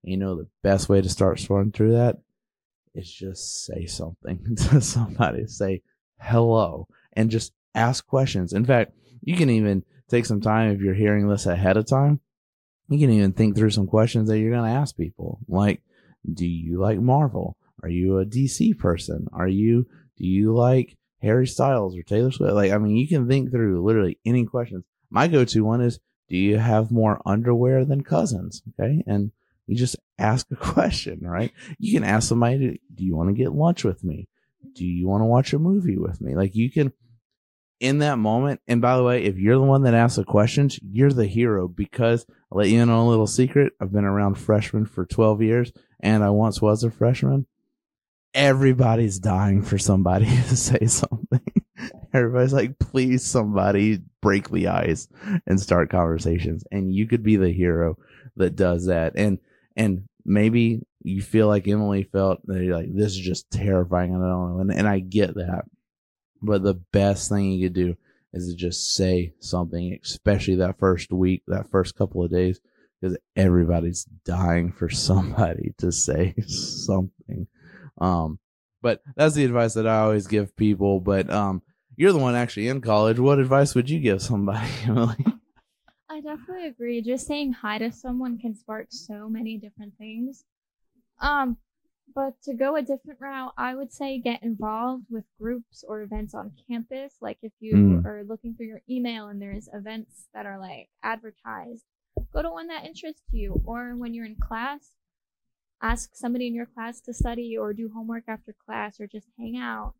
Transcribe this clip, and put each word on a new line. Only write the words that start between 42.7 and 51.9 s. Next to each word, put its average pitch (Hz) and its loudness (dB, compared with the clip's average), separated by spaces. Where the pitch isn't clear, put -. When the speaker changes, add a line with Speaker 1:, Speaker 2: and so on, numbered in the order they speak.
Speaker 1:
in 120 6
on 117 4
a 120 6
little 110 4
secret. 135 2
I've 95 -4
been 101 2
around 98 2
freshmen 107 0
for 92 -6
twelve 110 2
years, 120 2
and 107 2
I 101 4
once 104 2
was 110 4
a 117 2
freshman. 131 0
Everybody's 127 4
dying 98 2
for 101 0
somebody 95 4
<laughs> 123 4
to 123 2
say - 2
something. - 0